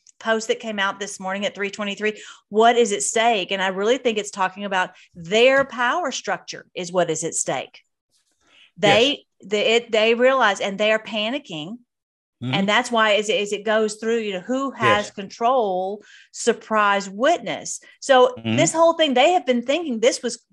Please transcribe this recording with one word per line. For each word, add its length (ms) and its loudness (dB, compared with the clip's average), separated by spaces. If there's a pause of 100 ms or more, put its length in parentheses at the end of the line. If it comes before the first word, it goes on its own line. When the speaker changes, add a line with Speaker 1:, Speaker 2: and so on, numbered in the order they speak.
(200)
Speaker 1:
post 300 -2
that 100 0
came 200 -8
out 200 -2
this 200 -10
morning 260 -6
at 100 -4
three 160 -6
twenty-three. 500 -6 (280)
What 260 6
is 160 4
at 120 -2
stake? 500 0
And 80 -4
I 80 0
really 300 -2
think 180 -2
it's 140 -8
talking 340 -4
about 240 -2 (260)
their 480 4
power 480 -4
structure 540 -10 (100)
is 160 -8
what 180 0
is 140 -4
at 120 -6
stake. 480 -6 (920)
They, 480 4 (180)
Speaker 2:
Yes. 80 -20
Speaker 1:
the, 260 0
it, 180 0
they 200 4
realize, 460 4
and 180 -4
they 140 2
are 100 2
panicking. 760 -8 (640)
Speaker 2:
Mm-hmm. 100 -4
Speaker 1:
And 160 0
that's 220 2
why 240 2
as, 160 -2
as 200 -2
it 140 -6
goes 300 0
through, 240 -4
you 140 -6
know, 80 -6
who 280 -4
has 380 0
Speaker 2:
Yes. 40 -16
Speaker 1:
control, 920 -2 (280)
surprise 800 0
witness. 680 -2 (200)
So 380 4
Speaker 2:
Mm-hmm. 200 -2
Speaker 1:
this 140 2
whole 220 4
thing, 220 2
they 160 6
have 160 2
been 160 0
thinking 360 -4
this 220 0
was, 320 -8